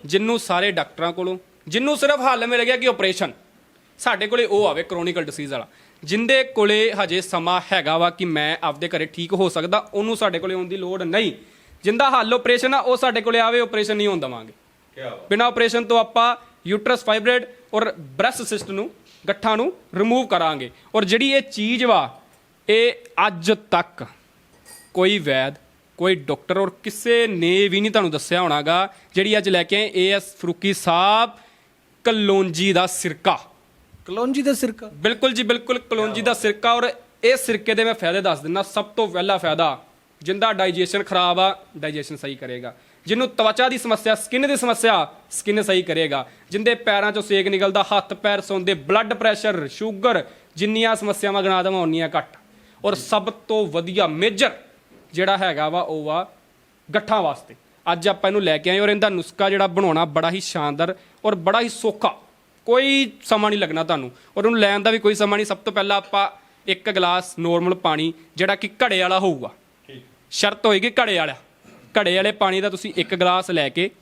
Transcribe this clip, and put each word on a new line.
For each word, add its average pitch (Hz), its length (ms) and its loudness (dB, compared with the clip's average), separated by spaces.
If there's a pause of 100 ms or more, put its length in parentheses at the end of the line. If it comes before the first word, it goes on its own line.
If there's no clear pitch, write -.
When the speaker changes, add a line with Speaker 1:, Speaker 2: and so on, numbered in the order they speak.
Speaker 1:
ਜਿਹਨੂੰ 214 340 0
ਸਾਰੇ 185 320 0
ਡਾਕਟਰਾਂ 165 420 -4
ਕੋਲੋਂ, 185 240 -4 (300)
ਜਿਹਨੂੰ 254 300 0
ਸਿਰਫ 285 220 2
ਹੱਲ 254 280 0
ਮਿਲ 240 160 2
ਗਿਆ 247 140 2
ਕਿ 247 100 -2
ਆਪਰੇਸ਼ਨ। 190 460 0 (640)
ਸਾਡੇ 214 280 0
ਕੋਲੇ 240 180 0
ਉਹ 202 220 2
ਆਵੇ 160 160 -2
ਕ੍ਰੋਨਿਕਲ 170 400 -4
ਡਿਸੀਜ਼ 147 280 -10
ਵਾਲਾ, 123 160 -8 (360)
ਜਿੰਦੇ 233 400 2
ਕੋਲੇ 214 500 2 (100)
ਹਜੇ 180 180 -2
ਸਮਾਂ 175 400 -2 (100)
ਹੈਗਾ 160 260 2
ਵਾ 170 120 2
ਕਿ 175 160 -6
ਮੈਂ 156 380 -2
ਆਪਦੇ 151 240 -4
ਘਰੇ 160 180 -4
ਠੀਕ 170 280 -8
ਹੋ 185 160 2
ਸਕਦਾ, 175 440 -2
ਉਹਨੂੰ 214 240 -2
ਸਾਡੇ 185 220 0
ਕੋਲੇ 190 160 -4
ਆਉਣ 180 120 -6
ਦੀ 190 100 -8
ਲੋੜ 185 260 -6
ਨਹੀਂ। 180 280 0 (520)
ਜਿੰਦਾ 240 260 2
ਹੱਲ 240 240 2
ਆਪਰੇਸ਼ਨ 247 400 2
ਆ, 277 60 2
ਉਹ 247 180 2
ਸਾਡੇ 233 240 0
ਕੋਲੇ 233 180 0
ਆਵੇ, 233 200 2
ਆਪਰੇਸ਼ਨ 214 380 -2
ਨਹੀਂ 208 100 0
ਹੋਣ 185 120 0
ਦੇਵਾਂਗੇ। 117 340 -8 (420)
Speaker 2:
ਕਿਆ 131 140 -12
ਬਾਤ। - 200 -10
Speaker 1:
ਬਿਨਾਂ 220 180 2
ਆਪਰੇਸ਼ਨ 233 380 0
ਤੋਂ 233 140 4
ਆਪਾਂ 233 360 2 (320)
ਯੂਟਰਸ 214 380 0
ਫਾਈਬਰੋਇਡ 226 400 2 (280)
ਔਰ 214 260 0
ਬ੍ਰੈਸਟ 160 420 -2
ਸਿਸਟ 214 280 -6
ਨੂੰ, 202 220 -6 (360)
ਗੱਠਾਂ 214 300 0
ਨੂੰ 294 160 0 (220)
ਰਿਮੂਵ 226 320 2
ਕਰਾਂਗੇ। 156 440 -2 (240)
ਔਰ 214 100 2
ਜਿਹੜੀ 233 260 2
ਇਹ 277 100 4
ਚੀਜ਼ 240 420 -2
ਵਾ, 165 380 2 (480)
ਇਹ 233 240 4 (340)
ਅੱਜ 180 240 -2 (200)
ਤੱਕ 175 340 0 (880)
ਕੋਈ 190 260 2
ਵੈਦ, 139 340 0 (440)
ਕੋਈ 185 180 2
ਡਾਕਟਰ 151 420 -4
ਔਰ 190 140 0 (120)
ਕਿਸੇ 233 440 0
ਨੇ 185 400 2
ਵੀ 190 140 0
ਨਹੀਂ 220 100 0
ਤੁਹਾਨੂੰ 190 200 2
ਦੱਸਿਆ 170 300 -2
ਹੋਣਾਗਾ। 165 520 0 (200)
ਜਿਹੜੀ 208 240 2
ਅੱਜ 196 120 0
ਲੈ 175 140 4
ਕੇ 185 120 -2
ਆਏ 208 200 0
ਏ 185 160 2
ਐਸ 202 240 -4
ਫਰੂਕੀ 185 380 -2
ਸਾਹਿਬ, 202 580 2 (720)
ਕਲੌਂਜੀ 196 720 2
ਦਾ 180 140 4
ਸਿਰਕਾ। - 640 -2 (540)
Speaker 2:
ਕਲੌਂਜੀ 247 360 -2
ਦਾ 269 120 2
ਸਿਰਕਾ? 226 340 -4
Speaker 1:
ਬਿਲਕੁਲ 220 460 0
ਜੀ, 233 100 -2
ਬਿਲਕੁਲ, 240 360 0
ਕਲੌਂਜੀ 214 340 -2
Speaker 2:
ਕਿਆ 214 100 -4
Speaker 1:
ਦਾ 240 80 2
Speaker 2:
ਬਾਤ। 220 100 -4
Speaker 1:
ਸਿਰਕਾ। 214 320 2
ਔਰ 240 200 0 (300)
ਇਹ 247 140 6
ਸਿਰਕੇ 220 360 -2
ਦੇ 226 100 2
ਮੈਂ 226 100 0
ਫਾਇਦੇ 185 280 -2
ਦੱਸ 170 180 0
ਦਿੰਦਾ। 165 220 -2
ਸਭ 202 240 -4
ਤੋਂ 214 220 -2
ਪਹਿਲਾ 185 300 0
ਫਾਇਦਾ, 160 480 0 (380)
ਜਿੰਦਾ 202 300 0
ਡਾਈਜੈਸ਼ਨ 185 500 0
ਖਰਾਬ 180 360 2
ਆ, 190 240 0 (140)
ਡਾਈਜੈਸ਼ਨ 151 380 -8
ਸਹੀ 139 200 -10
ਕਰੇਗਾ। 123 400 -12 (300)
ਜਿਹਨੂੰ 240 220 0
ਤਵਚਾ 233 420 2
ਦੀ 254 80 -4
ਸਮੱਸਿਆ, 220 380 0
ਸਕਿਨ 254 320 -2
ਦੀ 277 100 0
ਸਮੱਸਿਆ, 220 560 2 (180)
ਸਕਿਨ 208 300 -2
ਸਹੀ 190 200 2
ਕਰੇਗਾ। 156 480 -2 (200)
ਜਿੰਦੇ 220 260 0
ਪੈਰਾਂ 208 360 0
ਚੋਂ 208 100 -4
ਸੇਕ 196 260 2
ਨਿਕਲਦਾ, 196 380 2 (120)
ਹੱਥ 196 160 -2
ਪੈਰ 202 280 0
ਸੌਂਦੇ, 190 320 -2
ਬਲੱਡ 202 400 2
ਪ੍ਰੈਸ਼ਰ, 208 540 0
ਸ਼ੂਗਰ, 202 580 0 (300)
ਜਿੰਨੀਆਂ 220 400 0
ਸਮੱਸਿਆਵਾਂ 202 480 -2
ਗਿਣਾ 185 200 2
ਦੇਵਾਂ, 190 180 0
ਉਨੀਆਂ 160 360 -2
ਘੱਟ। - 200 -8 (480)
ਔਰ 202 100 0
ਸਭ 214 360 -4
ਤੋਂ 214 360 -4
ਵਧੀਆ 170 400 -2
ਮੇਜਰ 196 440 0 (640)
ਜਿਹੜਾ 190 240 0
ਹੈਗਾ 156 320 -2
ਵਾ, 170 120 -2
ਉਹ 156 220 -6
ਵਾ 156 280 -4 (640)
ਗੱਠਾਂ 214 260 0
ਵਾਸਤੇ। 147 340 -6 (380)
ਅੱਜ 170 140 -2
ਆਪਾਂ 190 220 2
ਇਹਨੂੰ 202 120 0
ਲੈ 160 160 2
ਕੇ 151 120 -4
ਆਏ 190 100 2
ਔਰ 208 100 2
ਇਹਦਾ 208 200 2
ਨੁਸਖਾ 196 400 -2
ਜਿਹੜਾ 196 180 2
ਬਣਾਉਣਾ 170 380 2
ਬੜਾ 160 260 0
ਹੀ 190 80 -4
ਸ਼ਾਨਦਾਰ 160 560 -4 (300)
ਔਰ 214 100 2
ਬੜਾ 190 260 0
ਹੀ 233 80 -2
ਸੌਖਾ, 214 520 -2 (440)
ਕੋਈ 269 460 2 (120)
ਸਮਾਂ 214 260 2
ਨਹੀਂ 208 100 0
ਲੱਗਣਾ 160 240 -2
ਤੁਹਾਨੂੰ, 147 280 -4 (260)
ਔਰ 202 80 2
ਉਹਨੂੰ 233 140 2
ਲੈਣ 202 200 4
ਦਾ 214 120 2
ਵੀ 226 80 2
ਕੋਈ 214 160 2
ਸਮਾਂ 202 220 0
ਨਹੀਂ। 214 80 -2
ਸਭ 202 120 -6
ਤੋਂ 208 160 -6
ਪਹਿਲਾਂ 202 240 0
ਆਪਾਂ 196 320 -2 (380)
ਇੱਕ 190 220 -4
ਗਲਾਸ 180 500 -2
ਨਾਰਮਲ 170 360 0
ਪਾਣੀ, 160 380 -2 (220)
ਜਿਹੜਾ 190 200 0
ਕਿ 202 120 -6
ਘੜੇ 208 340 0
ਵਾਲਾ 185 180 2
ਹੋਊਗਾ, 143 320 -2 (360)
Speaker 2:
ਠੀਕ। 131 160 -20 (280)
Speaker 1:
ਸ਼ਰਤ 208 340 0
ਹੋਏਗੀ 214 240 4
ਘੜੇ 214 280 0
ਵਾਲਾ। 151 180 -2 (640)
ਘੜੇ 175 160 2
ਵਾਲੇ 190 160 2
ਪਾਣੀ 190 300 0
ਦਾ 202 80 -2
ਤੁਸੀਂ 190 280 -10
ਇੱਕ 180 180 -2
ਗਲਾਸ 180 360 2
ਲੈ 151 180 0
ਕੇ 175 200 -2 (120)